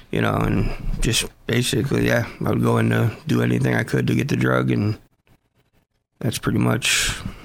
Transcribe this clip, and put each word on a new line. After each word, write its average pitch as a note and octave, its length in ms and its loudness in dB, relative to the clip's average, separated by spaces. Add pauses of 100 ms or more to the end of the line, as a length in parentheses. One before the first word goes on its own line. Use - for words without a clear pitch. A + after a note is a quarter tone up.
(120)
you - 80 0
know, A2 160 0
and G#2+ 340 0 (300)
just - 260 0 (220)
basically, A#2+ 580 0
yeah, A#2 220 2 (180)
I - 40 0
would A#2 120 2
go A#2 180 2
in A2+ 100 2
to A#2 260 2 (120)
do - 140 2
anything B2 340 0
I - 80 0
could - 240 -2
to B2 80 2
get B2 120 0
the B2 80 0
drug, B2+ 360 2
and A2 280 0 (1200)
that's - 180 -2
pretty - 220 0
much. - 580 0 (280)